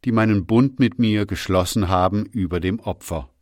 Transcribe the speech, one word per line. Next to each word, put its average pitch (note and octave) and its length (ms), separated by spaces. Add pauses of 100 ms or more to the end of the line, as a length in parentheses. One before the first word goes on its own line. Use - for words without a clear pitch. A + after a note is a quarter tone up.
die B2 80
meinen A2 340
Bund C3 360
mit B2 180
mir G#2 260
geschlossen F#2 600
haben F#2 380
über F2+ 340
dem F#2 220
Opfer. E2 600